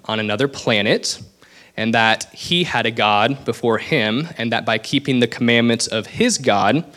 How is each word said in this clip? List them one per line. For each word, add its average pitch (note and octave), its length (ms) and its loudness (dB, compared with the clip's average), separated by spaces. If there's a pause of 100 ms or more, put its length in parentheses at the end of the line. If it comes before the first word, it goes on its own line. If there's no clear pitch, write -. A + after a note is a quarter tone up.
on A2 140 -2
another G#2+ 300 -2
planet, A#2+ 720 0 (560)
and A2 160 -2
that A2+ 400 2
he F3 320 -2
had A#2 200 -2
a A2+ 60 0
God A2+ 540 2
before A2+ 320 0
him, B2 500 -2 (100)
and A#2 140 -4
that A#2 140 -2
by A2 120 0
keeping C3 440 -2
the A#2+ 60 4
commandments A#2 600 2
of A2 200 -4
his A#3 300 0
God, A2+ 460 2 (140)